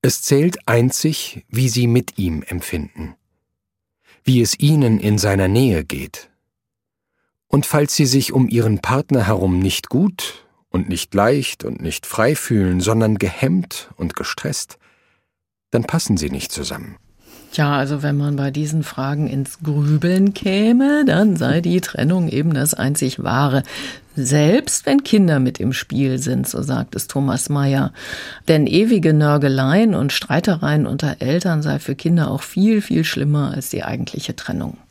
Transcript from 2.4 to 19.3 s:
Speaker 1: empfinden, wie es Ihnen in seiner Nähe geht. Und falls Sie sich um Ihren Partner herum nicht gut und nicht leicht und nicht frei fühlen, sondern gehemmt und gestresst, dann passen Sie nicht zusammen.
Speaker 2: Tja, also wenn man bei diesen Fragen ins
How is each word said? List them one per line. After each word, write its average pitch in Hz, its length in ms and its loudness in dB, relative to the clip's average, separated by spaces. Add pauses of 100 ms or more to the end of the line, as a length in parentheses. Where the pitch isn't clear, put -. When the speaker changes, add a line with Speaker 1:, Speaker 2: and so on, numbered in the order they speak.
Speaker 1:
empfinden, 80 760 -10 (1080)
wie 127 180 4
es - 180 0
Ihnen 143 400 4
in 104 180 2
seiner 98 300 2
Nähe 101 380 2
geht. - 460 -12 (1160)
Und 139 200 2
falls 147 280 0
Sie 143 120 2
sich 127 260 0
um 127 160 4
Ihren 110 300 2
Partner 127 480 0
herum 92 320 2
nicht 95 300 -2
gut - 560 -2 (240)
und - 200 -2
nicht - 240 -6
leicht 120 500 0
und - 180 -8
nicht - 260 -8
frei 123 280 0
fühlen, 92 460 0
sondern 110 380 2
gehemmt 143 760 -2
und - 200 -6
gestresst, - 640 -8 (920)
dann 117 140 0
passen - 340 -2
Sie 76 140 -4
nicht 69 200 -8
zusammen. - 460 -10 (540)
Speaker 2:
Tja, 143 260 0
also 139 240 -2
wenn 143 160 0
man 143 180 0
bei 139 140 -2
diesen 151 320 -2
Fragen 143 460 -4
ins 135 320 -6